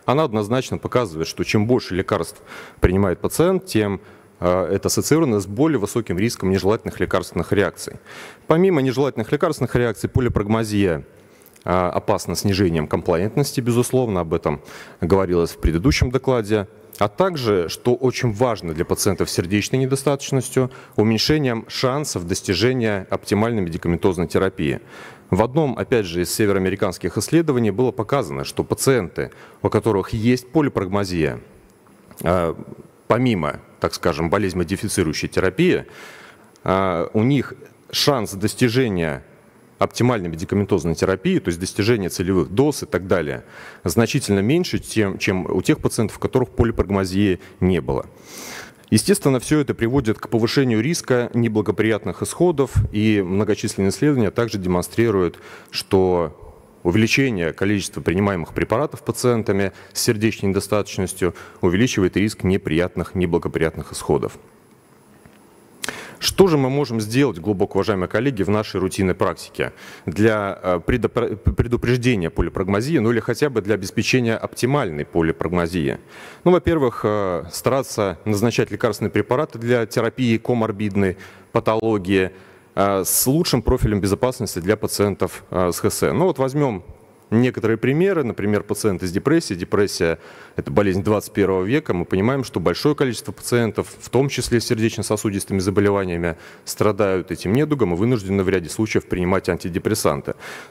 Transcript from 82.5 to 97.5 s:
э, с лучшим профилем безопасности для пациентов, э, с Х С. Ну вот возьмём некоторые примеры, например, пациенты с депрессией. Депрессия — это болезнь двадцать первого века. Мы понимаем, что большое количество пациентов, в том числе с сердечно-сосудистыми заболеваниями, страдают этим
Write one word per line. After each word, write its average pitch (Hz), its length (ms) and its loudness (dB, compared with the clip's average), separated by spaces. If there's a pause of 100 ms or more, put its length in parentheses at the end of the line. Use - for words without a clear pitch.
э, 98 280 2
с - 240 0
лучшим 143 340 2
профилем 110 380 0
безопасности 101 600 -2
для 95 180 -2
пациентов, 101 760 -2
э, 90 220 0
с - 60 -8
Х 107 100 0
С. 80 240 0
Ну 156 140 2
вот 170 120 -2
возьмём 131 460 0 (440)
некоторые 113 480 2
примеры, 156 460 2
например, 104 380 -2
пациенты 98 460 -2
с 87 40 -4
депрессией. 110 460 0
Депрессия — 87 640 0 (360)
это - 140 -6
болезнь 95 320 2
двадцать 104 320 0
первого 95 300 2
века. 131 320 -2
Мы 87 100 -2
понимаем, 117 380 0
что - 160 -6
большое 90 340 2
количество 131 380 -2
пациентов, 110 560 0 (120)
в - 100 -18
том 139 200 2
числе 120 300 0
с 110 60 0
сердечно-сосудистыми 107 920 -2
заболеваниями, 92 800 0 (280)
страдают 98 680 0
этим 90 220 -2